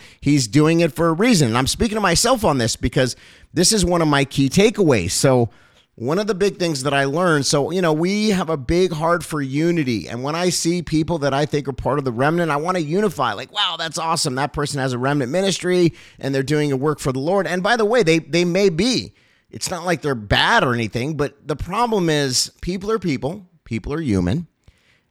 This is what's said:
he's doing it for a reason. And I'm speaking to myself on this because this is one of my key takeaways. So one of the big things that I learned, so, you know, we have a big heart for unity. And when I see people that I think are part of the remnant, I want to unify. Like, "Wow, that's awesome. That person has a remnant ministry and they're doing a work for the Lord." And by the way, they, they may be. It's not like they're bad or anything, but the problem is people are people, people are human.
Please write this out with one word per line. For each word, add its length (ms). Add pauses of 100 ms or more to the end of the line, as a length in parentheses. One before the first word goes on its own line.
(220)
he's 260
doing 320
it 140
for 160
a 40
reason. 360
And 80
I'm 100
speaking 280
to 60
myself 440
on 140
this 160
because 400 (380)
this 200
is 100
one 180
of 60
my 160
key 240
takeaways. 640
So 380 (460)
one 220
of 100
the 60
big 240
things 260
that 100
I 120
learned, 400
so, 240
you 120
know, 100
we 380
have 200
a 80
big 360
heart 300
for 180
unity. 680
And 160
when 120
I 140
see 320
people 380
that 140
I 120
think 220
are 60
part 260
of 60
the 60
remnant, 380
I 60
want 220
to 40
unify. 520
Like, 180
"Wow, 260
that's 200
awesome. 380
That 180
person 260
has 140
a 40
remnant 340
ministry 600 (240)
and 160
they're 80
doing 300
a 60
work 220
for 120
the 80
Lord." 260
And 160
by 140
the 100
way, 160
they, 180
they 260
may 240
be. 440 (380)
It's 180
not 160
like 160
they're 140
bad 480
or 100
anything, 440
but 300
the 100
problem 520
is 420 (100)
people 280
are 80
people, 480 (200)
people 280
are 80
human. 460 (640)